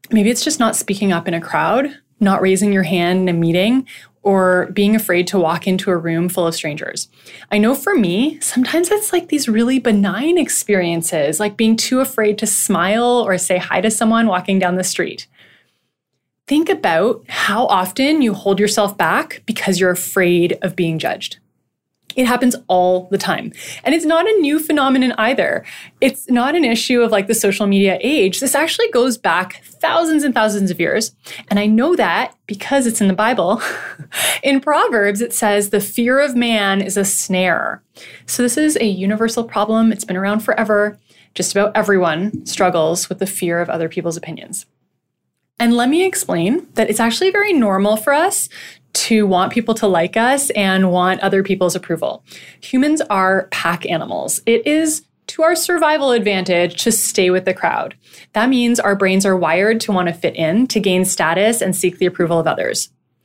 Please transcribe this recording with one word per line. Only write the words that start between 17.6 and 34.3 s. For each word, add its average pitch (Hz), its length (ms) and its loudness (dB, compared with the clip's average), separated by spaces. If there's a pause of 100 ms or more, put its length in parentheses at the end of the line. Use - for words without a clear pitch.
often 269 560 2
you 214 120 2
hold 196 260 0
yourself 202 360 0
back 202 500 -2
because 196 340 -2
you're 185 100 4
afraid 175 720 0
of 185 140 -6
being 165 220 -2
judged. - 400 -8 (760)
It 254 120 0
happens 247 280 2 (140)
all 180 420 2
the 196 80 0
time. - 340 -6 (320)
And 269 100 2
it's 339 100 0
not 330 240 2
a 440 120 2
new 294 180 0
phenomenon 269 540 2
either. 220 520 -2 (360)
It's - 300 0
not 254 240 2
an 339 100 2
issue 240 360 2
of, 233 100 2
like, 196 160 2
the 226 80 0
social 202 320 0
media 196 340 4
age. 220 400 0
This 269 140 -2
actually 330 360 0
goes 247 260 2
back 185 480 -2
thousands 320 580 0
and 277 120 0
thousands 208 360 2
of 175 100 -4
years. 170 340 -2 (340)
And 202 100 0
I 208 80 0
know 240 300 4
that 190 380 0 (120)
because 254 400 -2
it's 226 140 -2
in 196 80 4
the 185 60 2
Bible. 214 480 0 (400)
<laughs> - 400 -6